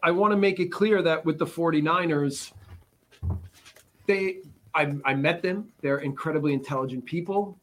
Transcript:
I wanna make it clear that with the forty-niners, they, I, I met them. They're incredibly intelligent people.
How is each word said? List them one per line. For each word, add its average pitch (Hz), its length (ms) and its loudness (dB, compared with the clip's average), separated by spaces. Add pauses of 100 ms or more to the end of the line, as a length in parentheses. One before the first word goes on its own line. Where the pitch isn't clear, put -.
I 170 80 4
wanna 202 260 4
make 196 220 2
it 175 80 2
clear 202 340 2
that 160 240 2
with 156 140 0
the 160 80 0
forty-niners, 160 1080 0 (1500)
they, 196 320 0 (360)
I, 147 200 2 (120)
I 135 100 2
met 139 260 0
them. 190 300 -4 (100)
They're 143 180 0
incredibly 147 540 -2
intelligent 131 520 -4
people. 190 580 -4